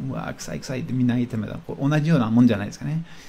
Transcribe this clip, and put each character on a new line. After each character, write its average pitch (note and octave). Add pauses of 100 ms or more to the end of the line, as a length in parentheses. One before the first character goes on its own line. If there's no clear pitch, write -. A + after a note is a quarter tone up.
(100)
う -
わ -
ー、 -
臭 -
い、 -
臭 C3
い B2
っ A2+
て A2+
み B2+
ん -
な A#2+
言 B2
っ -
て A#2+
ま G#2
し -
た。 -
こ -
う、 C#3
同 D3+
じ D3+
よ E3
う -
な A2
も A#2
ん B2+
じ A2
ゃ G2+
な G2+
い -
で G#2
す -
か C#3+
ね。 D#3+ (240)